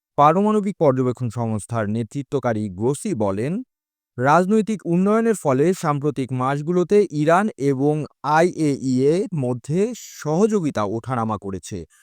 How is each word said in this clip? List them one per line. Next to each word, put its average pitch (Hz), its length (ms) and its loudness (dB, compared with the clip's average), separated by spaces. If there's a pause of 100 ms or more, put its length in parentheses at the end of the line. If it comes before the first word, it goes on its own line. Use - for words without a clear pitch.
(180)
পারমাণবিক 196 640 4
পর্যবেক্ষণ 127 500 2
সংস্থার 113 600 -4
নেতৃত্বকারী 117 800 -4
গ্রোসি 120 460 -2
বলেন, 107 380 -2 (640)
রাজনৈতিক 180 680 2
উন্নয়নের 202 520 2
ফলে 139 360 2
সাম্প্রতিক 143 580 -2
মাসগুলোতে 151 680 0 (140)
ইরান 160 340 2 (180)
এবং 139 320 2 (360)
আইএইএ 143 840 2 (200)
মধ্যে 131 440 -4 (380)
সহযোগিতা 165 680 0
ওঠানামা 113 520 -4
করেছে। 95 420 -10 (240)